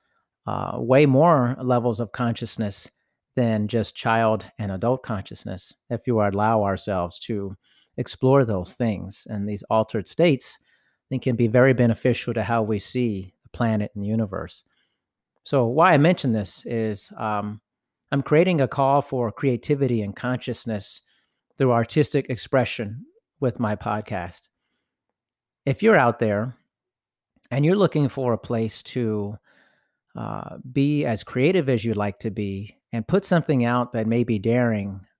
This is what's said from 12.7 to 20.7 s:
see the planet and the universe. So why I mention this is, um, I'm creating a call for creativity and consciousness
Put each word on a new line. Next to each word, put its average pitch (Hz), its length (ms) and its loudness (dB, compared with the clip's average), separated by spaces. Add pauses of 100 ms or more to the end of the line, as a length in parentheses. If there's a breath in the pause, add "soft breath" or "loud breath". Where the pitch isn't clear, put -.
see 104 540 -4 (100)
the - 60 -20
planet 107 440 -2
and 104 80 -8
the 101 60 -4
universe. 110 560 -4 (800)
So 131 220 2
why 156 260 4
I 151 60 6
mention 147 340 4
this 107 340 -4
is, 110 500 -4
um, 107 440 -6 (500)
I'm 139 120 0
creating 165 380 2
a 131 80 2
call 139 320 2
for 123 300 -2
creativity 127 720 0
and 101 140 -6
consciousness 120 840 -6 (560)